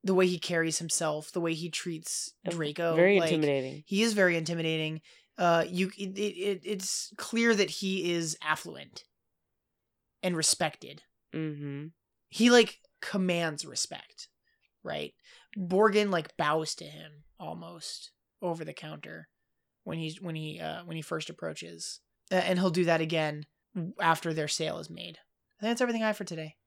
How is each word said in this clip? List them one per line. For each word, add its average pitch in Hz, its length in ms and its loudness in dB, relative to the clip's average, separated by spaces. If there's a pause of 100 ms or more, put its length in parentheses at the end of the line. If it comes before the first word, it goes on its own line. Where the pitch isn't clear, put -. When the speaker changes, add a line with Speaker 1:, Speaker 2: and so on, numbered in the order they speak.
Speaker 1:
the 190 100 2
way 185 140 6
he 180 100 0
carries 165 400 0
himself, 156 540 -2
the 180 100 -2
way 170 120 0
he 165 160 -6
treats - 640 -6 (120)
Speaker 2:
Uh, 185 60 -4
Speaker 1:
Draco. 165 440 0
Speaker 2:
very 185 240 8
Speaker 1:
like, 165 120 4
Speaker 2:
intimidating. 143 560 2
Speaker 1:
he 202 160 2
is 226 100 2
very 180 240 6
intimidating. 160 640 -2 (360)
Uh, 170 300 4
you, 185 300 0
it, 190 200 -6
it, 208 200 -2
it, 190 260 -2
it's - 540 -4
clear 233 380 4
that 196 140 2
he 190 440 -2
is 165 300 -2
affluent 156 600 -6 (1160)
and 180 140 0
respected. 156 680 -2 (320)
Speaker 2:
Mm-hmm. 147 540 -6 (420)
Speaker 1:
He, 233 220 6
like, 240 260 6 (240)
commands 170 640 -2
respect, - 600 -8 (560)
right? 76 300 -6 (440)
Borgin, 202 540 4
like, 165 260 -2
bows 156 380 0
to 165 100 -14
him 151 380 -18 (160)
almost 170 720 -12 (300)
over 170 220 -4
the 156 100 -10
counter 156 540 -14 (580)
when 165 120 -6
he's, 160 240 -6
when 170 140 -6
he, 156 240 -8
uh, 165 260 -6
when 165 120 -8
he 160 40 -6
first 156 280 -6
approaches, 165 680 -10 (320)
uh, 190 40 2
and 180 240 2
he'll 185 100 4
do 175 160 2
that 165 160 4
again 156 440 0 (540)
after 160 340 2
their 156 140 -2
sale 156 320 -2
is 156 100 -14
made. 170 280 -14 (420)
I - 60 -10
think 226 60 2
that's 240 100 0
everything 226 220 0
I 220 40 2
have 208 100 0
for 202 80 -6
today. 156 420 -10